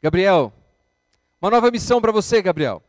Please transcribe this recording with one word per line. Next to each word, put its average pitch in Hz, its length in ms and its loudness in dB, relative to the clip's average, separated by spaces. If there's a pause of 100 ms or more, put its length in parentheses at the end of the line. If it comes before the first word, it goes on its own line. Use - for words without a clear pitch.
"Gabriel, 165 500 0 (880)
uma 190 100 -2
nova 240 200 2
missão 240 300 -2
para 226 120 0
você, 220 300 0
Gabriel." 151 460 -4